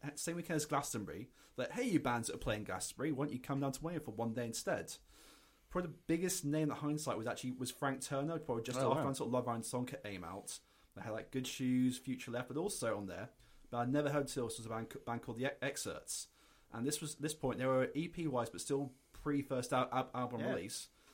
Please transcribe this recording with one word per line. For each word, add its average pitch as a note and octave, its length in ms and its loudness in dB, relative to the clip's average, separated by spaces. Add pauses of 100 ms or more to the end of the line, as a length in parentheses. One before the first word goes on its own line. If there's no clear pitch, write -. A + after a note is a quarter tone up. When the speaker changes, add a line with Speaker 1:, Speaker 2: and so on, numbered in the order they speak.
(160)
Speaker 1:
same E3+ 200 -2
weekend E3+ 200 0
as D3+ 100 2
Glastonbury. A2+ 600 -2 (300)
Like, B2 120 0
"Hey, A#3+ 140 0
you F#3 160 6
bands A#2+ 280 2
that - 80 -4
are - 20 -8
playing G#2+ 260 0
Glastonbury, A2 480 -2
why C#3 140 0
don't D3 80 -4
you B2 40 -4
come C#3 220 -2
down C#3 120 2
to - 120 -8
Wayne E3 160 -2
for - 120 -6
one A2+ 200 0
day A#2+ 140 0
instead?" - 480 -2 (760)
Probably F3+ 200 0
the C3+ 60 -12 (100)
biggest F3 400 2
name D3+ 220 4
that A2+ 100 -2
hindsight D3 400 0
was A2 80 -2
actually, - 260 -2
was B2+ 180 -2
Frank C3+ 300 0
Turner, D3 380 0
probably A#2 260 0
just B2+ 140 -2
Speaker 2:
Oh, C3 120 6
Speaker 1:
after C#3 140 4
Speaker 2:
wow. C3+ 80 2
Speaker 1:
sort B2+ 160 -2
of A#2+ 60 2
Love B2 140 4
Island A#2 180 0
song B2 200 0 (160)
came F#2+ 220 -6
out. F#2 340 -8 (380)
They - 60 -8
had, G#2+ 100 -4
like, A2 180 -4
Good B2+ 160 -2
Shoes, B2+ 520 4
Future B2+ 320 -6
Left, A#2+ 180 -2
but B2+ 80 -4
also D3+ 400 0
on G2+ 100 -2
there. F#2 220 -6 (420)
But A#2+ 80 0
I'd B2 140 4
never D3 180 4
heard C#3+ 120 4
until B2+ 260 0
this - 100 -4
was A2+ 80 -8
a A2 40 -6
band, A2+ 220 -4 (140)
band A#2 160 -2
called A#2 160 -6
The C3 260 -2
Excerts. - 640 -4 (440)
And A#2 140 -2
this D3+ 160 0
was, D3 140 -4
this D3+ 180 -2
point, B2 240 0
they B2+ 80 2
were C3 280 6
E C#3 140 0
P E3+ 180 -2
wise, B2 240 2
but F2 120 -6
still C#3 300 0 (300)
pre C#3+ 200 2
first B2+ 320 -2
al-, B2+ 180 4
al-, B2+ 220 0
album B2 260 -2
Speaker 2:
Yeah. - 140 0
Speaker 1:
release. F#2+ 340 -6 (240)